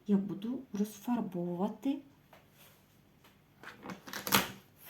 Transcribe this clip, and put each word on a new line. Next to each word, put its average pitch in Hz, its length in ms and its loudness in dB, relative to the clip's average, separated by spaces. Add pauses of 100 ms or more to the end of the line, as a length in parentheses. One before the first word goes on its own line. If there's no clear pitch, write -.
я 202 100 6
буду 196 420 -2 (140)
розфарбовувати 202 1300 0 (3000)